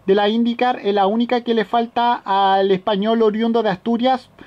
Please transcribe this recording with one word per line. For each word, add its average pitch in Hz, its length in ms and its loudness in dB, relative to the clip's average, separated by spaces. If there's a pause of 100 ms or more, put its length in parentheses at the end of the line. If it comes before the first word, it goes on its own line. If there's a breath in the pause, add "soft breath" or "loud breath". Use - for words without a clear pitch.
de 190 100 2
la 208 140 2
IndyCar, 233 520 -2
es 202 120 -2
la 196 140 2
única 233 340 0
que 240 120 -2
le 220 120 0
falta 240 580 -2
al 196 480 2
español 214 500 0
oriundo 226 420 0
de 214 60 -2
Asturias 233 600 -2 (180 loud breath)